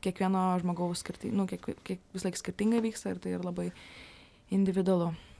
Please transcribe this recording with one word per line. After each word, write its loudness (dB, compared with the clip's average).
kiekvieno 2
žmogaus 0
skirti-, -6
nu, 2
kiek-, -6
kiek-, -6
vis -6
laik 0
skirtingai 2
vyksta -2
ir -4
tai -6
yra -4
labai -4
individualu. 4